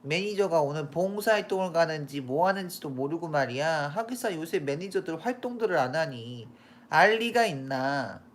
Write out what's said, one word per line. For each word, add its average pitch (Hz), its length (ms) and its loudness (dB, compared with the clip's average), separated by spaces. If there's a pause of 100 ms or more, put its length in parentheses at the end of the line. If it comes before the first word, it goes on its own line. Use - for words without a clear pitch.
매니저가 185 580 2
오늘 147 280 -2
봉사활동을 190 840 0
가는지 156 480 0
뭐 135 260 2
하는지도 190 420 -2
모르고 143 380 -4
말이야. 147 640 0
하기사 226 460 -4
요새 165 240 -2
매니저들 165 680 -4
활동들을 240 520 -2
안 127 180 2
하니 123 520 -4 (420)
알 190 280 8
리가 233 280 2
있나. 135 760 -2 (140)